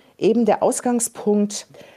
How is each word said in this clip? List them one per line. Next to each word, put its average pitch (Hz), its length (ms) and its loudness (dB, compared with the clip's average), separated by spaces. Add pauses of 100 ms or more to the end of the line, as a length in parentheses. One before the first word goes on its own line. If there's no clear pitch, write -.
(180)
eben 220 280 2
der 208 160 0
Ausgangspunkt 214 1080 -2 (300)